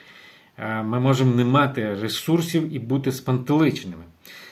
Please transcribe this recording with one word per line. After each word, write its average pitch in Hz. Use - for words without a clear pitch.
е, 110
ми 113
можемо 131
не 120
мати 127
ресурсів 156
і 131
бути 131
спантеличеними. 127